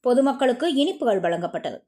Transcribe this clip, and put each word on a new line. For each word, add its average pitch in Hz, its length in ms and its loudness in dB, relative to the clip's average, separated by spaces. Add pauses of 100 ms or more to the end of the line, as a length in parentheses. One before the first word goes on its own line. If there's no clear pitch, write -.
பொதுமக்களுக்கு 269 720 2
இனிப்புகள் 269 460 0
வழங்கப்பட்டது. 170 680 -4